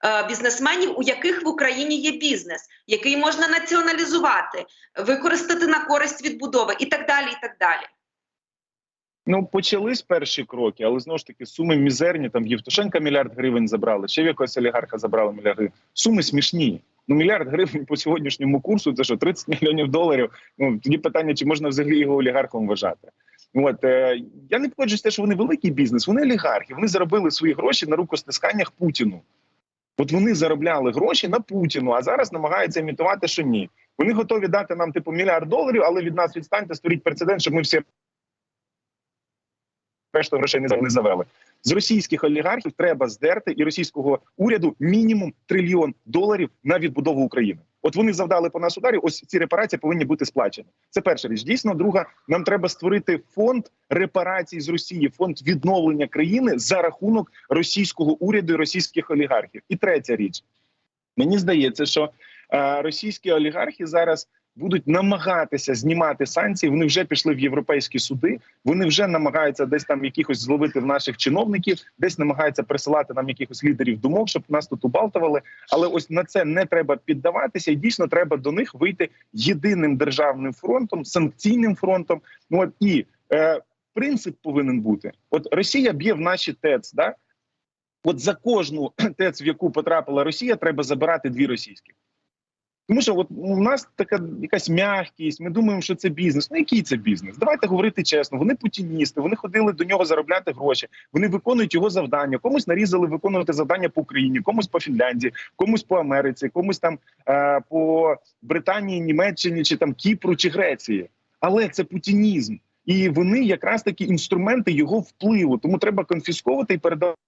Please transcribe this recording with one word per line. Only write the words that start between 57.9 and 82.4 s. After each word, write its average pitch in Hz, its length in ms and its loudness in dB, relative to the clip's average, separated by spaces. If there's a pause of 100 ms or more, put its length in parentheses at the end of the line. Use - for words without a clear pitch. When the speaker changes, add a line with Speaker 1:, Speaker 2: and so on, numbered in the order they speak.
Speaker 2:
уряду 190 300 0
і - 20 2
російських 160 560 -2
олігархів. 135 580 0
І 185 60 -2
третя 160 400 0
річ. 101 280 -4 (760)
Мені 160 200 2
здається, 151 480 2
що, 151 240 0 (440)
е, 143 280 0
російські 180 500 -4
олігархи 160 560 -2
зараз 165 400 0 (320)
будуть 170 280 0
намагатися 165 880 0
знімати 151 500 0
санкції, 185 440 0
вони 156 160 2
вже 156 200 2
пішли 151 280 0
в 131 60 -2
європейські 135 600 0
суди, 160 400 -2 (260)
вони 175 200 2
вже 175 220 2
намагаються 151 580 0
десь 143 180 0
там 139 220 -2
якихось 135 340 -2
зловити 143 400 0
в 123 60 -4
наших 139 320 -2
чиновників, 190 600 0 (200)
десь 175 220 -2
намагаються 147 440 0
присилати 143 500 -2
нам 131 160 -4
якихось 139 340 -10
лідерів 123 360 0
думок, 175 300 0
щоб - 200 -4
нас 151 180 -2
тут - 180 -6
убалтували. 165 560 0 (300)
Але 165 160 2
ось 165 220 -2
на 175 140 0
це 180 220 0
не 170 200 0
треба 156 300 0
піддаватися, 165 760 -2
і 151 40 2
дійсно 175 320 0
треба 156 300 2
до 135 140 -4
них 202 240 -4
вийти 170 340 -2 (240)
єдиним 151 640 0
державним 135 560 0
фронтом, 220 520 -2
санкційним 208 720 2
фронтом. 180 460 0 (280)